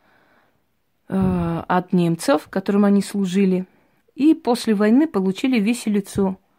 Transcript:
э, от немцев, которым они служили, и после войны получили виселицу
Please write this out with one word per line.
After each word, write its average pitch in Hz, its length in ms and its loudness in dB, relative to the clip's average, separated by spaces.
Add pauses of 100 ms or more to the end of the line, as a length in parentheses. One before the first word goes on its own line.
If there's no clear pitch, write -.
(1080)
э, 180 580 -2
от 180 260 -2
немцев, 175 560 0
которым 202 360 0
они 202 160 4
служили, 185 680 -2 (480)
и 311 180 2
после 240 400 -2
войны 214 320 4
получили 226 540 -2
виселицу 202 800 -2 (200)